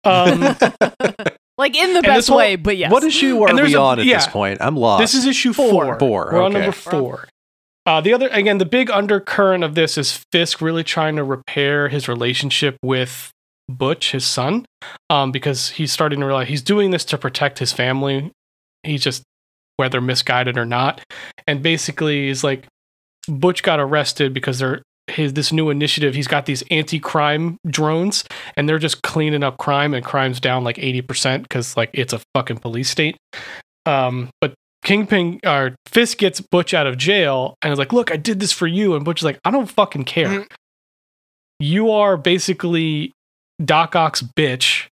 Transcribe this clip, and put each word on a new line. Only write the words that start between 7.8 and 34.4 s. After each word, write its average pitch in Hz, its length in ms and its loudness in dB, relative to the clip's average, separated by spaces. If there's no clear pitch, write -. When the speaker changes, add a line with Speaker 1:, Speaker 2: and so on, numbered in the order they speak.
Speaker 1:
Uh, 160 160 2
the 202 140 2
other, 254 140 0
again, 208 280 2
the 185 80 2
big 247 240 0
undercurrent 196 760 0
of 151 120 -4
this 160 200 0
is - 360 -4
Fisk 170 280 0
really 160 240 -2
trying 156 340 -2
to 147 60 -2
repair 139 680 -2
his 139 180 -4
relationship 127 760 -2
with 127 480 -4
Butch, 135 420 -2
his 131 140 -4
son, 175 400 -2
um, 139 200 2
because 135 400 -4
he's 151 200 -4
starting 147 300 -2
to 139 40 -2
realize 135 220 -2
he's 139 160 -4
doing 202 260 2
this 180 160 -2
to 151 120 -4
protect 139 420 -4
his 123 120 -2
family. 135 600 -2
He's 147 220 -4
just, 131 180 -4
whether 131 240 0
misguided 127 560 0
or 117 80 -2
not. 127 360 -2
And 143 160 -2
basically, 151 680 -2
he's 135 140 -4
like, 139 220 -2
Butch 165 340 0
got 160 180 2
arrested 139 540 0
because 131 240 -4
they're, 131 240 -2
his, 143 260 -2
this 147 180 -2
new 160 200 0
initiative, 143 440 0
he's 139 120 -4
got 147 180 0
these 135 260 -4
anti-crime 156 880 -2
drones, 160 560 -2
and 147 140 0
they're 156 100 2
just 156 220 -2
cleaning 151 420 0
up 131 140 -2
crime, 143 360 0
and 123 120 -4
crime's 131 340 -2
down, 127 240 0
like, 120 160 -4
eighty 127 220 -2
percent 131 480 -4
'cause, - 260 -6
like, 113 160 0
it's 123 220 -4
a 113 80 -6
fucking 123 260 -2
police 120 300 -6
state. 156 280 -2
Um, 127 440 0
but 139 140 -2